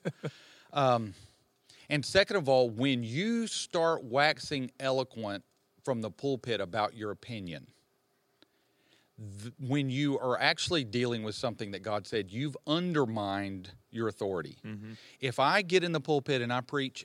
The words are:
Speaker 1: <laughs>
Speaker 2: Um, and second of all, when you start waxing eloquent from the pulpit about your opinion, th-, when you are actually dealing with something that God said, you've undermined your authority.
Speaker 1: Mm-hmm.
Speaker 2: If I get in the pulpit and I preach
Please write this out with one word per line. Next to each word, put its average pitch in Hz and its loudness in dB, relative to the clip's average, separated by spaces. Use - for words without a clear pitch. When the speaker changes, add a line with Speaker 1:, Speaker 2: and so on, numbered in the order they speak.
Speaker 1:
<laughs> - -20
Speaker 2:
Um, 120 2
and 143 0
second 202 4
of 147 0
all, 127 6
when 120 0
you 208 -2
start 165 0
waxing 135 0
eloquent 123 -2
from 123 0
the 110 -4
pulpit 120 -2
about 107 0
your 107 -6
opinion, 90 -10
th-, 120 -10
when 135 0
you 139 2
are 123 0
actually 156 2
dealing 120 0
with 107 -6
something 110 -4
that 95 -8
God 104 -2
said, 98 -2
you've 131 -4
undermined 107 0
your 113 -4
authority. 95 -4
Speaker 1:
Mm-hmm. 110 -12
Speaker 2:
If 131 -4
I 165 4
get 175 4
in 175 -2
the 160 2
pulpit 139 0
and 120 0
I 123 0
preach 135 -4